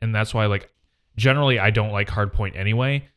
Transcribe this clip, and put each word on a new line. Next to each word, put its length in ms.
and 120
that's 200
why, 120
like, 240
generally 420
I 120
don't 220
like 160
hardpoint 480
anyway. 600